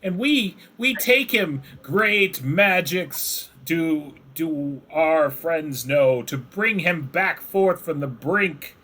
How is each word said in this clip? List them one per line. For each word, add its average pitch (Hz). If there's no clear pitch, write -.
And 185
we, 247
we 247
take 262
him. 139
Great 202
magics 175
do, 160
do 143
our 156
friends 151
know 131
to -
bring 202
him 165
back 175
forth 190
from 156
the 143
brink. 147